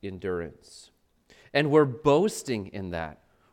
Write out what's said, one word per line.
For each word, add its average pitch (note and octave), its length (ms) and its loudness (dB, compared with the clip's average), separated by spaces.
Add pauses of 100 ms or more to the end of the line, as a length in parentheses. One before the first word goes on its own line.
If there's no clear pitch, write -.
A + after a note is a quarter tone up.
endurance. F2+ 880 -8 (640)
And D3 180 2
we're D3+ 140 8
boasting C#3 880 0
in F#2+ 180 -8
that. D#2+ 320 -8 (300)